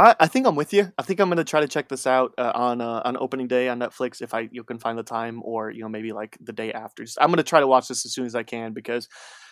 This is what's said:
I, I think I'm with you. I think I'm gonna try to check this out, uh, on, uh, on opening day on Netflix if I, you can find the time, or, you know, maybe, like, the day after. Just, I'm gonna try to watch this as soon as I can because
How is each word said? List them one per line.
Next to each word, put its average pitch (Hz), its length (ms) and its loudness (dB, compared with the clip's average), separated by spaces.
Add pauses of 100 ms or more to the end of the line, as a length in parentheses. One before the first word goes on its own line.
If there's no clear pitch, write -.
I, 220 180 10
I - 80 6
think 262 220 0
I'm 165 80 2
with 147 160 -2
you. 202 260 4
I 139 40 -4
think 185 180 -2
I'm 190 80 4
gonna 170 160 2
try 156 160 0
to 151 80 2
check 147 200 -4
this - 200 -6
out, 131 280 2
uh, 123 180 0
on, 123 260 0
uh, 117 240 -4
on 123 120 -2
opening 131 300 -4
day 127 220 2
on 120 100 -2
Netflix 123 420 -6
if 117 140 -8
I, 113 160 -4
you 120 140 -14
can 117 160 -10
find 117 180 -4
the 113 60 -6
time, 117 400 -6
or, 113 260 -6
you 113 120 -12
know, 110 60 -8
maybe, 110 240 -8
like, 104 280 -10
the 117 120 -10
day 110 200 -6
after. 110 320 -12
Just, 117 160 -10
I'm 151 100 6
gonna 170 140 4
try 165 160 6
to 139 80 6
watch 127 180 2
this - 180 -6
as 113 80 -10
soon 127 140 -4
as 113 80 -8
I 117 80 -2
can 113 300 -8
because 117 360 -6 (440)